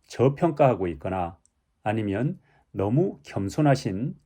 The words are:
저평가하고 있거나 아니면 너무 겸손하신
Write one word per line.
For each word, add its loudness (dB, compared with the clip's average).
저평가하고 2
있거나 -6
아니면 -2
너무 0
겸손하신 0